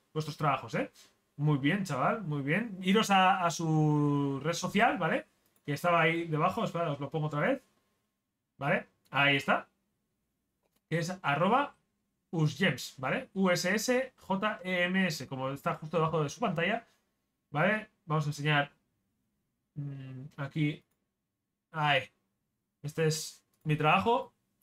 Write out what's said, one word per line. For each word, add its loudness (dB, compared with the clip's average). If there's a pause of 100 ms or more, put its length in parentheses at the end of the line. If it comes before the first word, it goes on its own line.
(120)
vuestros -6
trabajos, -2
¿eh? -4 (460)
Muy 2
bien, 0
chaval, -2
muy -4
bien. -2
Iros 2
a, 4
a 2
su 2
red -2
social, 2
¿vale? -2 (380)
Que -4
estaba 2
ahí 0
debajo. 0
Espera, -2
os -4
lo -8
pongo -2
otra -4
vez. 0 (920)
¿Vale? -2 (220)
Ahí 2
está. -2 (1200)
Que -2
es -6
arroba 0 (560)
usgems, 0
¿vale? -4
U 2
S 2
S 0
J -4
E 0
M 2
S, -6
como -6
está -4
justo -8
debajo 0
de -2
su -12
pantalla, -2 (640)
¿vale? 0 (160)
Vamos -2
a -2
enseñar, 0 (1000)
mm, -10 (140)
aquí. -4 (880)
Ahí. 2 (800)
Este -2
es -4 (200)
mi 0
trabajo, 2 (280)